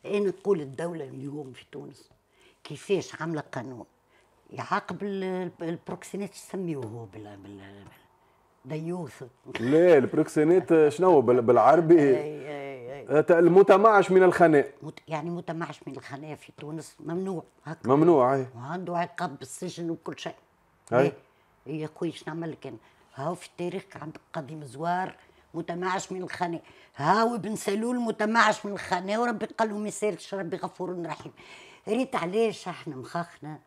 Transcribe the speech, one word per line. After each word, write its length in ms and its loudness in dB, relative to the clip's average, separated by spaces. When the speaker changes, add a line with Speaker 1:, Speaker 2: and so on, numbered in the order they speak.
Speaker 1:
أنا 120 -2
نقول 420 0
الدولة 440 -8
اليوم 480 -12
في 200 -20
تونس 380 -18
كيفاش 560 -4
عاملة 200 -6
قانون 440 -12
يعاقب 520 -6
ال-، 220 -6
ال-، 440 -6
البروكسينيت 680 -10
يسميوه 520 -8
هو 180 -14
بال-، 320 -18
بال-، 200 -20
بال-، 320 -20
ديوث. 580 -10
Speaker 2:
لا، 380 8
البروكسينيت 920 4
شنو 320 6
بال-، 220 4
بالعربي؟ 580 6
Speaker 1:
أي، 160 4
أي، 800 -10
أي. 140 -14
Speaker 2:
آه، 220 2
المتمعش 800 8
من 120 6
الخناء. 500 6
Speaker 1:
مت-، 260 -16
يعني 220 -8
متمعش 560 -10
من 100 -14
الخناء 380 -14
في 240 -20
تونس 420 -14
ممنوع. 420 -6
هكا. 240 -10
Speaker 2:
ممنوع، 460 6
أي. 120 -2
Speaker 1:
وعنده 420 -8
عقاب 400 -8
بالسجن 520 -10
وكل 280 -10
شيء. 160 -12
Speaker 2:
أي. 200 2
Speaker 1:
إيه. 160 -8
يا 140 -8
خويا 140 -6
شنو 240 -12
نعمل 180 -8
لك 140 -16
أنا؟ 100 -14
هاو 200 -6
في 120 -16
التاريخ 380 -10
عندك 260 -16
قاضي 220 -10
مزوار 640 -6
متمعش 580 -6
من 100 -8
الخناء، 400 -6
هاو 380 2
ابن 220 -6
سلول 400 -4
متمعش 720 0
من 60 -6
الخناء، 480 -4
وربي 260 -4
قال 220 -2
له: 100 -8
"ما 100 -6
يسالش، 460 -6
ربي 220 -6
غفور 500 -8
رحيم". 260 -12
ريت 280 -2
علاش 520 -2
احنا 280 -12
مخاخنا 720 -12